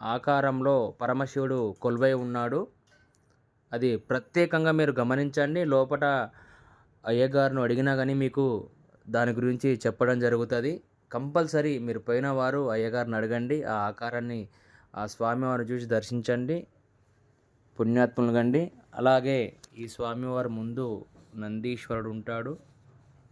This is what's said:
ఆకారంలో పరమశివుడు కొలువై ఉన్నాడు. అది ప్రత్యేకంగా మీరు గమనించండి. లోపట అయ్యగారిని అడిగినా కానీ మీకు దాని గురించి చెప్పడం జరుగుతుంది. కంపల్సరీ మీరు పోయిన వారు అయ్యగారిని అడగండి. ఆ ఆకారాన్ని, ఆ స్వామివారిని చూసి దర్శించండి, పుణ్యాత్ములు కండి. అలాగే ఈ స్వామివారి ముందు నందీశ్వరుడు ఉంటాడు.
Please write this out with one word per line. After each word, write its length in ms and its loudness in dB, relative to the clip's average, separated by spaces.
ఆకారంలో 1000 2
పరమశివుడు 840 0
కొలువై 300 2
ఉన్నాడు. 560 -2
అది 240 2
ప్రత్యేకంగా 720 0
మీరు 300 4
గమనించండి. 640 0
లోపట 400 2
అయ్యగారిని 540 2
అడిగినా 360 2
కానీ 180 0
మీకు 540 0
దాని 240 2
గురించి 540 0
చెప్పడం 340 2
జరుగుతుంది. 600 0
కంపల్సరీ 680 0
మీరు 200 -4
పోయిన 300 -2
వారు 420 0
అయ్యగారిని 460 -2
అడగండి. 460 -2
ఆ 120 -4
ఆకారాన్ని, 760 -6
ఆ 100 -6
స్వామివారిని 640 -2
చూసి 160 -4
దర్శించండి, 800 -2
పుణ్యాత్ములు 520 2
కండి. 400 2
అలాగే 580 2
ఈ 100 -12
స్వామివారి 600 -6
ముందు 560 -6
నందీశ్వరుడు 760 -6
ఉంటాడు. 480 -8